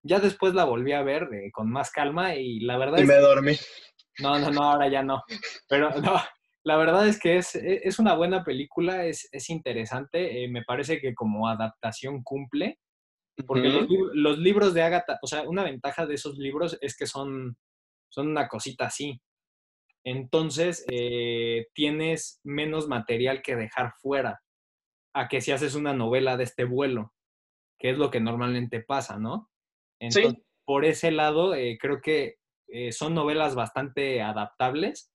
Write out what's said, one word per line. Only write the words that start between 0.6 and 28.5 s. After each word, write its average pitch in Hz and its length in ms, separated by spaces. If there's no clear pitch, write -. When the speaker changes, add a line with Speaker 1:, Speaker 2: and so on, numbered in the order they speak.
Speaker 1:
volví 127 280
a 143 100
ver, 143 300
eh, 101 200
con 110 180
más 127 200
calma 160 440
y 127 260
la 120 160
verdad 139 220
Speaker 2:
Y 147 40
Speaker 1:
es 139 60
Speaker 2:
me 139 60
Speaker 1:
que 139 60
Speaker 2:
dormí. 139 320
Speaker 1:
No, 143 200
no, 147 120
no, 143 120
ahora 143 260
ya 135 140
no. 135 200
Pero 139 220
<laughs> 143 120
no, 190 180
la 156 120
verdad 170 300
es 208 140
que 175 180
es, - 160
e-, 185 300
es 190 160
una 208 140
buena 175 280
película, 170 640
es, 156 240
es - 180
interesante. 131 920
Eh, 123 60
me 120 160
parece 139 360
que 127 140
como 110 340
adaptación 113 760
cumple. 143 560
Porque 131 220
los 139 160
Speaker 2:
Ujú. 165 100
Speaker 1:
lib-, 190 180
los 147 260
libros 196 360
de 165 80
Agatha, 170 400
o 139 40
sea, 147 160
una 175 200
ventaja 139 420
de 147 120
esos 139 200
libros 147 440
es 139 160
que 147 100
son, 135 500
son 139 160
una 151 220
cosita 123 380
así. 139 360
Entonces, 156 840
eh, 120 840
tienes 156 680
menos 151 460
material 123 520
que 135 140
dejar 117 460
fuera 135 420
a 131 140
que 131 120
si 143 120
haces 139 240
una 147 160
novela 127 440
de 127 60
este 123 220
vuelo, 123 500
que 127 120
es 131 80
lo 139 120
que 123 80
normalmente 120 600